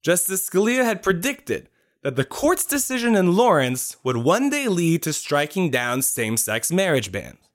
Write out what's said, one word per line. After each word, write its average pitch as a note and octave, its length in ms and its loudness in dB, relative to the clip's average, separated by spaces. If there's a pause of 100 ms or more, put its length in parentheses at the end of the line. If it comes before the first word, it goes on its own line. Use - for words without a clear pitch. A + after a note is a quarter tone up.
Justice F3+ 480 -2
Scalia A#3 360 2
had G#3+ 180 -2
predicted F#3 640 -2 (360)
that C3+ 120 -4
the C3 80 0
court's - 420 0
decision A#3+ 500 0
in F3+ 200 4
Lawrence D3 680 2
would B2+ 140 -2
one F3+ 340 2
day C#4 200 -2
lead E3+ 340 2
to - 80 -4
striking D3+ 580 -2
down B2 320 -2
same-sex A2+ 720 -2
marriage D#3+ 400 0
bans. E2+ 440 -12